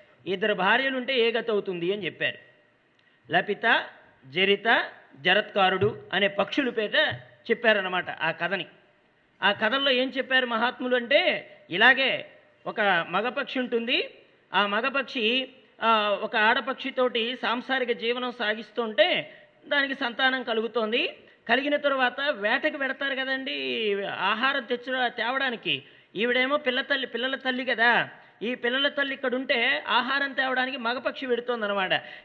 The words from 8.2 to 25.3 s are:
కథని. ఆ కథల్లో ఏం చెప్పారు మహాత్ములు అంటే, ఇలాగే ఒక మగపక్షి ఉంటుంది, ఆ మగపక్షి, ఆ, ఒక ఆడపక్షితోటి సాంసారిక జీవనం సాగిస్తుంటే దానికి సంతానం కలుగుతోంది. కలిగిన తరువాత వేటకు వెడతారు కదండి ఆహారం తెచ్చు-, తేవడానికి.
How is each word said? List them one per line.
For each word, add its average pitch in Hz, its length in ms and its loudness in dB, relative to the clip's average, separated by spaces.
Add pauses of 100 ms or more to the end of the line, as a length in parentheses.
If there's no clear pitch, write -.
కథని. 175 340 -4 (800)
ఆ 196 80 6
కథల్లో 254 400 2
ఏం 254 260 2
చెప్పారు 254 280 2
మహాత్ములు 247 500 0
అంటే, 269 540 2 (200)
ఇలాగే 233 600 4 (380)
ఒక 196 140 -4 (280)
మగపక్షి 214 500 -2
ఉంటుంది, 247 500 -2 (440)
ఆ 202 140 2
మగపక్షి, 247 800 -2 (340)
ఆ, 208 380 2
ఒక 220 140 -4
ఆడపక్షితోటి 247 1080 0
సాంసారిక 247 500 -2
జీవనం 240 400 -2
సాగిస్తుంటే 220 1040 -2 (340)
దానికి 277 280 0
సంతానం 262 480 0
కలుగుతోంది. 226 720 -2 (340)
కలిగిన 277 260 2
తరువాత 269 460 0
వేటకు 269 560 0
వెడతారు 269 380 -4
కదండి 262 880 -2
ఆహారం 220 600 0
తెచ్చు-, 254 440 -2
తేవడానికి. 233 760 -2 (320)